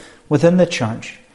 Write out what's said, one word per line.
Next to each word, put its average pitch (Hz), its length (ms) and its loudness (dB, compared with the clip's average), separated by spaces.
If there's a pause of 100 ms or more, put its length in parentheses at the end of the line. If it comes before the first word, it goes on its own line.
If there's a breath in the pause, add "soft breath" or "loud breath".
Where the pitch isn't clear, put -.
(280 loud breath)
within 170 280 2
the 175 100 4
church, 117 520 -8 (160)